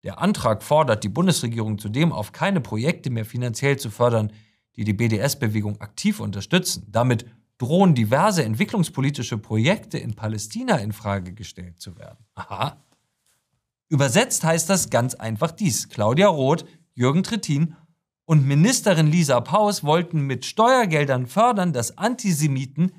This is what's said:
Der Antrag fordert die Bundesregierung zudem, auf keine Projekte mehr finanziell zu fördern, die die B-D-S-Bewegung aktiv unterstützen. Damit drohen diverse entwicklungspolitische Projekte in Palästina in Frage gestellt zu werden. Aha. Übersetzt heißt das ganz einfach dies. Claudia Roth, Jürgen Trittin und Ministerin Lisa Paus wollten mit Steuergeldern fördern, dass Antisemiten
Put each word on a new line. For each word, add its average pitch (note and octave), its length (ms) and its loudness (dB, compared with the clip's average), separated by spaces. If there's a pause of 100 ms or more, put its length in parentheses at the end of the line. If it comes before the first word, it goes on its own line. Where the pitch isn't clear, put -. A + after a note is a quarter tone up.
Der G2 160 -12
Antrag C3 420 0
fordert C3+ 400 2
die G#2 60 -4
Bundesregierung A2+ 680 0
zudem, B2+ 340 0
auf - 180 -8
keine F#3 300 0
Projekte A#2 500 -4
mehr A2+ 140 -4
finanziell B2 560 -2
zu A2 100 -8
fördern, A2+ 420 2 (420)
die A2 100 -6
die G#2+ 100 2
B-D-S-Bewegung G#2+ 880 -2
aktiv G#3 360 -4
unterstützen. G#2 720 -4
Damit A2+ 380 0 (320)
drohen E3 360 4
diverse C#3 480 2
entwicklungspolitische C3+ 920 -2
Projekte A2+ 640 -2
in A2+ 160 -8
Palästina B2 640 -4
in G#2 140 -4
Frage G2 420 -6
gestellt F2+ 440 -16
zu - 200 -18
werden. - 260 -20 (100)
Aha. - 480 -8 (1080)
Übersetzt D3 540 2
heißt E3 260 0
das F#3+ 180 2
ganz B2 260 0
einfach A2+ 360 -4
dies. D#3+ 400 -4
Claudia B2+ 380 2
Roth, D3+ 360 2 (300)
Jürgen C3+ 280 2
Trittin D#3+ 540 -2 (480)
und D3 240 4
Ministerin D#3+ 600 4
Lisa D3 340 2
Paus G3+ 420 0
wollten D#3+ 380 0
mit C3+ 240 -4
Steuergeldern D#3+ 800 2
fördern, G3 480 0
dass A#2+ 240 -4
Antisemiten D#3+ 1000 0